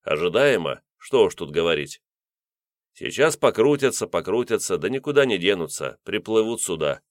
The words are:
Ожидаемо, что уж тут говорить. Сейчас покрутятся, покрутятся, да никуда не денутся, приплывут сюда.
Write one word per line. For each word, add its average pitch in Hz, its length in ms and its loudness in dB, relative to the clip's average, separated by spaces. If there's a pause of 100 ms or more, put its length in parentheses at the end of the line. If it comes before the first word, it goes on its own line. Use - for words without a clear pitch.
Ожидаемо, 87 800 0 (160)
что 117 280 2
уж - 100 -2
тут 73 160 -10
говорить. 80 500 -2 (920)
Сейчас - 440 -2
покрутятся, 131 680 2
покрутятся, 95 720 -2
да 85 120 -4
никуда 139 360 2
не 107 120 0
денутся, 85 640 -2
приплывут 110 580 0
сюда. 76 500 -4